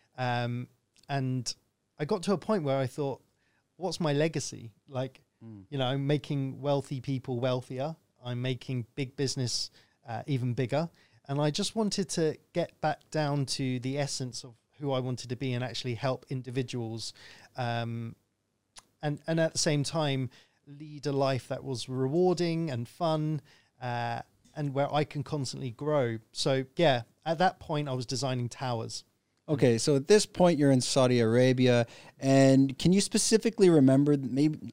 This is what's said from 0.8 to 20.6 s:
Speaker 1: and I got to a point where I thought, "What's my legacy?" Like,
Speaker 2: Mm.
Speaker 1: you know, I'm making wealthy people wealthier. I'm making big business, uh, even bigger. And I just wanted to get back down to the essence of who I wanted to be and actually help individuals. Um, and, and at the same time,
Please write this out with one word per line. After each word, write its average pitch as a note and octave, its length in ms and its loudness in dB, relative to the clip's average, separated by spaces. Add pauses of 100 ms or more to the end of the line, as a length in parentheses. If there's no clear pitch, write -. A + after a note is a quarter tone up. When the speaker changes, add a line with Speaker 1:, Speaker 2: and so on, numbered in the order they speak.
Speaker 1:
and C3 460 -2 (460)
I D#3 40 -4
got F3 200 -2
to G3 80 0
a F3+ 60 0
point G#3 260 -2
where C3+ 140 0
I C3 100 0
thought, C#3 340 -6 (540)
"What's E3 240 -6
my D#3 120 0
legacy?" C#3+ 600 -2 (160)
Like, C3 340 -8 (220)
Speaker 2:
Mm. G#2 260 -18
Speaker 1:
you C#3+ 80 -6
know, C3 80 0
I'm C#3 220 -2
making C#3 520 -2
wealthy C#3 400 -2
people C3 380 -4
wealthier. B2+ 560 -4 (280)
I'm B2 200 -6
making B2+ 420 -4 (120)
big C3 200 -6
business, C3 540 -4 (360)
uh, A2+ 200 -8
even B2+ 260 -2
bigger. C3+ 380 -2 (360)
And C#3 140 -4
I D3+ 100 2
just G3+ 240 -4
wanted G#3 360 -2
to D#3 260 -2 (160)
get - 300 -4
back - 280 -4
down C#3+ 360 -2
to B2+ 340 -4
the C3 160 -6
essence C#3 480 -6
of A#2+ 120 -20 (220)
who D3 140 -4
I A#3+ 80 0
wanted B2 300 -6
to B2 60 -6
be B2+ 180 -4
and B2 100 -4
actually A#2+ 300 -6
help C3 340 -4
individuals. B2 880 -6 (420)
Um, A#2 600 -6 (840)
and, D3+ 260 -4
and D#3+ 140 0
at D#3+ 120 0
the - 60 -8
same D3 260 0
time, C#3 440 -2 (380)